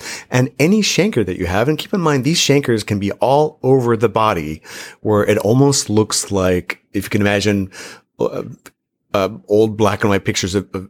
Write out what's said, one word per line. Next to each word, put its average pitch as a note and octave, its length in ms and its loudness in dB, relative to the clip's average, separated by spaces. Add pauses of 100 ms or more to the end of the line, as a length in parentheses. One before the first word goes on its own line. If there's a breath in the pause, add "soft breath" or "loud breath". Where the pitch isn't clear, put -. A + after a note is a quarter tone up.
(320 loud breath)
and B2+ 260 2
any F#3+ 240 2
chancre F#3+ 440 0
that F#2 120 -6
you F2+ 80 -4
have. G2 240 0
And D#3 80 0
keep - 160 -12
in G3+ 80 0
mind, D3 220 0
these D#3+ 180 0
chancres C3 420 0
can G#2+ 140 -2
be G2 160 -2
all D3 480 0
over B2+ 340 2
the A2 140 2
body, F#2 540 -2 (380 loud breath)
where G#2 240 2
it G#2 140 2
almost C3 520 2
looks G#2+ 400 0
like, F#2 500 -2 (120)
if G2+ 100 -4
you - 80 -12
can G#2 100 0
imagine, G2+ 480 0 (500 loud breath)
uh, - 240 -4 (680)
uh, F#2+ 180 0 (180)
old G#2+ 280 2
black G#2 280 0
and - 80 2
white G2 120 0
pictures G2 300 -4
of, G2 200 -2
of, F#2+ 160 -10